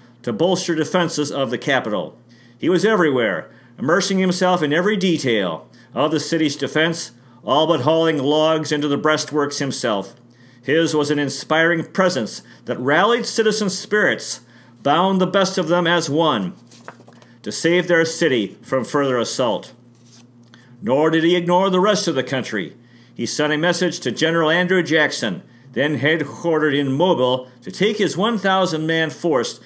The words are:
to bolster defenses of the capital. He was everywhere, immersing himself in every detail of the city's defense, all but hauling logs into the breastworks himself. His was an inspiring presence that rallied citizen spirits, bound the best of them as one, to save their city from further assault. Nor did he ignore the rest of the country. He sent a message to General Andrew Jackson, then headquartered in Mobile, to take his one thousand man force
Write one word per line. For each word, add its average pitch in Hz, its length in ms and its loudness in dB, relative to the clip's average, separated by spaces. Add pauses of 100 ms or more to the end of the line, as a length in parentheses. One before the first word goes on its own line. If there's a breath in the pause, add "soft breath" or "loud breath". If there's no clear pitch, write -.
(220 loud breath)
to 120 100 -4
bolster 170 440 0
defenses 156 560 -2
of 135 180 -4
the 117 80 -4
capital. 104 580 -2 (400 loud breath)
He 131 120 -4
was 180 160 2
everywhere, 135 680 0 (260 loud breath)
immersing 190 420 0
himself 180 440 2
in 147 100 0
every 202 240 0
detail 120 720 -2 (260 loud breath)
of 151 180 0
the 151 80 0
city's 160 340 -2
defense, 156 560 -2 (340 loud breath)
all 143 220 2
but 156 140 2
hauling 160 380 2
logs 151 520 2
into 147 160 0
the 143 120 0
breastworks 147 600 0
himself. 117 560 -4 (480 loud breath)
His 151 320 2
was 143 160 0
an 147 80 0
inspiring 160 680 0
presence 139 560 -2 (240 loud breath)
that 117 120 -4
rallied 185 480 2
citizen 214 420 0
spirits, - 720 -2 (420 loud breath)
bound 180 360 4
the 185 60 4
best 185 320 0
of 170 80 -2
them 170 220 2
as 170 200 2
one, 139 460 0 (880 loud breath)
to 107 80 -8
save 175 380 0
their 165 160 4
city 131 580 0
from 131 220 -4
further 135 340 0
assault. 113 540 -2 (1080 loud breath)
Nor 139 300 2
did 160 140 4
he 175 100 4
ignore 180 360 2
the 185 100 2
rest 202 260 2
of 165 80 0
the 131 80 0
country. 110 540 -6 (360 loud breath)
He 117 140 -8
sent 151 260 -2
a 151 60 0
message 175 420 0
to 127 120 -4
General 160 360 0
Andrew 180 360 2
Jackson, 139 580 0 (300 loud breath)
then 143 260 0
headquartered 151 800 0
in 135 140 0
Mobile, 131 580 0 (120)
to - 100 -12
take 214 240 0
his 165 200 -2
one 214 220 0
thousand 185 480 0
man 160 240 0
force 131 560 -2